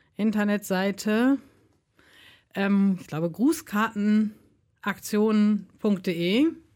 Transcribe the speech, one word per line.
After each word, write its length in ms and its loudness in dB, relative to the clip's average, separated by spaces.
Internetseite, 1200 0
ähm, 480 2
ich 60 -20
glaube 240 -4
grußkartenaktion 2250 -2
punkt 260 -2
de. 400 0